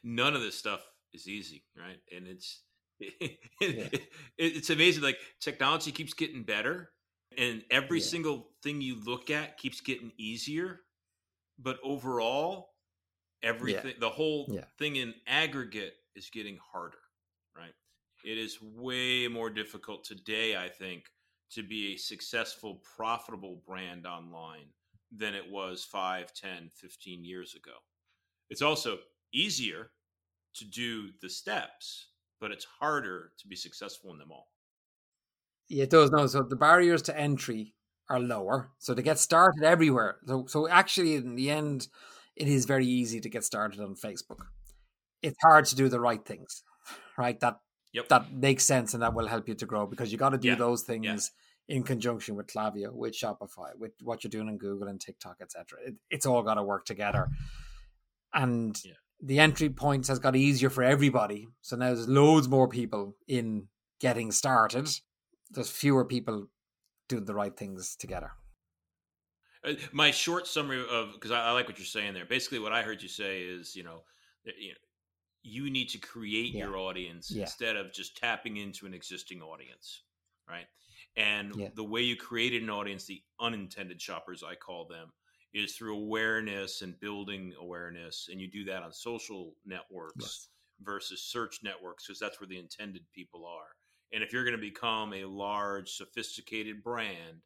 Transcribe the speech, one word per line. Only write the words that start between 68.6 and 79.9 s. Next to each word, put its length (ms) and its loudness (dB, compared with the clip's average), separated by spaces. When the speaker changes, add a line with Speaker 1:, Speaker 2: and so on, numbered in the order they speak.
Speaker 1:
Uh, 100 -2
my 200 6
short 340 0
summary 420 -2
of, 320 -2
'cause 120 -4
I, 160 2
I 40 4
like 140 2
what 100 -12
you're 80 -14
saying 300 -4
there. 100 -10
Basically, 360 -2
what 120 -4
I 100 2
heard 200 -6
you 60 -12
say 340 -6
is, 320 -12
you 80 -12
know, 220 -16
that, 140 -14
you 140 -14
know, 60 -20
you 280 -8
need 200 -2
to 80 -8
create 560 -4
Speaker 2:
Yeah. 120 -6
Speaker 1:
your 100 -6
audience 540 -8
Speaker 2:
Yeah. 120 -4
Speaker 1:
instead 340 -4
of 160 -8
just 240 -14
tapping 400 -4
into 300 -12
an 80 -12
existing 480 -14
audience, 600 -18